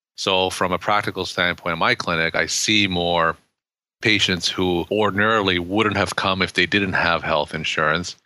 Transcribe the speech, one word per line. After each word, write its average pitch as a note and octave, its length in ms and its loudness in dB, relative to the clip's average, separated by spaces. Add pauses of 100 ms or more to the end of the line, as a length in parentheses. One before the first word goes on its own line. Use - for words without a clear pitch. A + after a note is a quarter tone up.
(160)
So F#2 340 0
from F2+ 220 -2
a F2+ 60 0
practical G#2 460 -2
standpoint F2 500 -2
in E2 40 -6
my A2+ 160 2
clinic, E2 400 -2
I E2 120 0
see G#2+ 400 2
more F2 500 2 (680)
patients F#2+ 460 0
who F2+ 420 0
ordinarily G2+ 680 2
wouldn't G2 380 0
have G2 200 0
come F#2+ 260 0
if F2 100 -2
they F2+ 140 2
didn't G2 260 0
have E2+ 300 0
health D#2+ 320 -2
insurance. D#2+ 720 -2